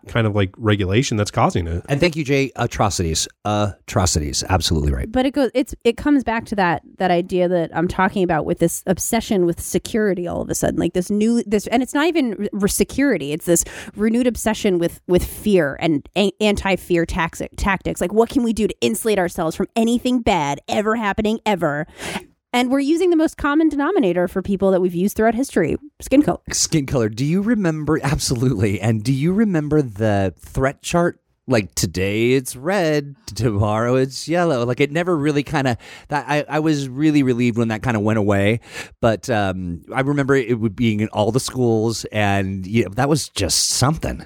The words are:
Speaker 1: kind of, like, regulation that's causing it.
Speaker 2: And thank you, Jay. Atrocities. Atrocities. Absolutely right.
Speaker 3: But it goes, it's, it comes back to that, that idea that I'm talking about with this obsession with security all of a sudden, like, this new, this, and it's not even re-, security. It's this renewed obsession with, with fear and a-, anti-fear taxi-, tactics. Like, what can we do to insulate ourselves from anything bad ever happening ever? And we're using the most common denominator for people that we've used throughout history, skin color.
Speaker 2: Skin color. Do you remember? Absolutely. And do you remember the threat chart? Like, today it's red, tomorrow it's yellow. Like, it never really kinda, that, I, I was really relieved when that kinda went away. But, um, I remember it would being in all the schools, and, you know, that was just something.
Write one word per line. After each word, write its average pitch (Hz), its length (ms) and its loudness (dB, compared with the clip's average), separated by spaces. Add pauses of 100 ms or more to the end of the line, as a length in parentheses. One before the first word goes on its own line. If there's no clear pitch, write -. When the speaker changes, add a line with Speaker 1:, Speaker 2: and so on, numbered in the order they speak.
Speaker 1:
kind 117 180 0
of, 104 120 0
like, 98 200 0
regulation 104 600 0
that's - 160 -2
causing 117 340 2
it. 85 220 -4
Speaker 2:
And 143 100 0
thank 170 160 2
you, 156 80 -4
Jay. 135 320 0
Atrocities. 98 720 -2 (180)
Atrocities. 95 1040 -2
Absolutely 80 440 2
right. 65 180 -4
Speaker 3:
But 254 160 0
it 277 60 -2
goes, 269 200 0
it's, - 300 -2
it 240 140 2
comes 285 260 2
back 226 240 -4
to - 80 -8
that, 180 280 2 (160)
that 185 120 2
idea 180 380 2
that 175 280 0
I'm 165 120 0
talking 190 340 0
about 160 240 0
with - 140 -2
this - 260 0
obsession 190 600 0
with 170 140 -2
security 190 680 -2
all - 120 -4
of - 80 -6
a - 60 -4
sudden, - 240 0
like, 175 140 0
this 180 180 -2
new, 220 320 2
this, 202 240 -2
and 233 160 0
it's 247 100 -6
not 294 140 0
even 269 460 -2
re-, 202 160 0
security. 190 640 0
It's 160 140 -6
this 170 180 2 (320)
renewed 226 320 2
obsession 214 500 0
with, 170 300 -4
with 180 160 4
fear 175 560 0
and 156 360 0
a-, 180 140 2 (100)
anti-fear 196 640 0
taxi-, 165 520 -4
tactics. 190 440 -2
Like, 180 120 -2
what 226 160 4
can 247 160 0
we 233 80 0
do 208 160 0
to 175 120 -8
insulate 220 380 0
ourselves 175 380 -2
from 190 180 -2
anything 240 460 0
bad 151 480 0
ever 220 260 0
happening 214 500 -2
ever? 165 440 -2 (640)
And 247 200 0
we're 277 100 2
using 330 300 2
the 339 60 4
most 311 200 0
common 311 320 2
denominator 277 580 2
for 190 140 -4
people 190 300 0
that 185 100 4
we've 180 140 0
used 180 220 0
throughout 220 180 2
history, 196 420 0 (240)
skin 269 220 2
color. - 160 0 (120)
Speaker 2:
Skin - 360 0
color. 123 240 0
Do 113 120 -4
you 165 200 0
remember? 160 600 0
Absolutely. 120 760 0
And 107 240 0
do 131 80 2
you 147 220 0
remember 156 480 2
the 101 560 0
threat 131 420 -4
chart? 175 400 0 (260)
Like, 104 280 0
today 101 580 0
it's 131 240 -2
red, 151 600 -2 (100)
tomorrow 110 720 0
it's 131 320 -2
yellow. 160 360 0
Like, 123 160 -2
it 143 100 2
never 175 240 -2
really 147 280 0
kinda, 131 340 -2 (320)
that, 143 180 -4
I, 147 220 -2
I 143 120 -2
was 147 280 0
really 147 340 2
relieved 123 360 2
when 117 100 2
that 110 140 -2
kinda 117 180 0
went 107 180 2
away. 101 420 2 (420)
But, 110 260 0
um, 92 540 -2 (120)
I 123 60 -2
remember 139 340 2
it 123 240 2
would 104 160 -2
being 107 260 2
in 110 80 0
all 104 220 0
the 120 100 2
schools, 113 640 0
and, 98 600 -2
you 110 180 2
know, 92 100 -8
that 135 160 0
was 151 180 0
just - 440 -2
something. - 540 -2